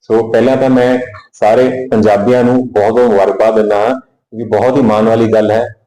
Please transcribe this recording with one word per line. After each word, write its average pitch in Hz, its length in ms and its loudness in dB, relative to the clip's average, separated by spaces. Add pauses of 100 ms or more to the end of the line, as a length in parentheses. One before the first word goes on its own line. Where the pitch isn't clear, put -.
ਸੋ 110 320 -2
ਪਹਿਲਾਂ 123 240 0
ਤਾਂ 135 140 0
ਮੈਂ 127 280 2 (340)
ਸਾਰੇ 127 580 0
ਪੰਜਾਬੀਆਂ 107 540 0
ਨੂੰ 127 280 -2
ਬਹੁਤ 104 200 0
ਬਹੁਤ 123 180 2
ਮੁਬਾਰਕਬਾਦ 104 440 0
ਦਿੰਦਾ 104 220 0
ਹਾਂ, 110 240 -2
ਕਿਉਂਕਿ 113 560 -8
ਬਹੁਤ 127 200 0
ਹੀ 139 60 2
ਮਾਣ 110 260 2
ਵਾਲੀ 113 240 2
ਗੱਲ 107 180 2
ਹੈ 113 180 0 (180)